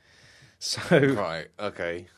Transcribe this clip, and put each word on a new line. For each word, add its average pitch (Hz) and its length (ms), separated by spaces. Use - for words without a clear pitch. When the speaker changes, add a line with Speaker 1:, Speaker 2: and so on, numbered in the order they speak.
Speaker 1:
So - 220
Speaker 2:
Right, 101 500
okay. 87 480